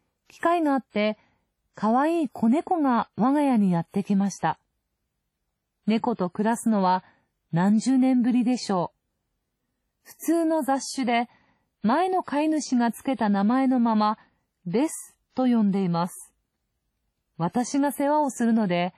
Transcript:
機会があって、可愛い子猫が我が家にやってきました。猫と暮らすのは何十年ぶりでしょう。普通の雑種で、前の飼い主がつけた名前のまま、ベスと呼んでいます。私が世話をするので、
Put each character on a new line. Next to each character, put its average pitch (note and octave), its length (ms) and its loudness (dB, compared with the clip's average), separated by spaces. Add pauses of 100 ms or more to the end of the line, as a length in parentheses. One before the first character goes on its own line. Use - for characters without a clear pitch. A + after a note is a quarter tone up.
(280)
機 - 100 -20
会 E4+ 240 0
が C#4+ 100 0
あ C4+ 40 0
っ B3+ 80 -4
て、 G#3 340 -4 (560)
可 A3+ 240 0
愛 D#4+ 260 0
い A3+ 40 -4
子 - 200 -2
猫 E4+ 300 0
が B3+ 380 0
我 B3 160 0
が D4 100 2
家 C4+ 160 2
に G3 140 2
や E3+ 80 0
っ E3 60 -6
て G3 180 -4
き G3+ 120 0
ま G3 140 0
し - 80 -12
た。 D#3+ 200 -4 (1300)
猫 A3 300 -2
と F3+ 140 -4
暮 G#3+ 180 -2
ら A#3 80 0
す - 120 -4
の G#3 140 2
は F#3 220 0 (480)
何 G3 260 2
十 C4 180 2
年 B3+ 260 4
ぶ A#3+ 100 0
り B3 120 2
で B3 120 0
し - 160 -6
ょ F3 200 -2 (1120)
う。 - 40 -20
普 - 80 -20
通 E4 280 0
の D#4+ 180 0
雑 C4+ 200 -2 (120)
種 C4+ 100 -4
で、 A#3 240 0 (540)
前 D4+ 260 2
の F#4 140 0
飼 C#4+ 200 -4
い D#4 60 0
主 D#4 280 -2
が A#3 160 2
つ - 100 -14
け G#3+ 140 -2
た A3 120 0
名 G3 160 2
前 B3+ 220 2
の B3+ 120 2
ま A#3 160 2
ま、 G#3+ 240 0 (480)
ベ A3+ 220 0
ス - 280 -18 (180)
と C4 100 -2
呼 A#3+ 180 2
ん G3+ 80 2
で G3 120 0
い F#3 60 0
ま E3+ 200 -2
す。 - 240 -20 (1080)
私 A#3 400 -4
が C#4 140 0
世 C#4+ 160 -2
話 D4+ 120 2
を C#4+ 100 0
す - 140 -4
る A#3 80 2
の A3 140 2
で、 F3 320 -2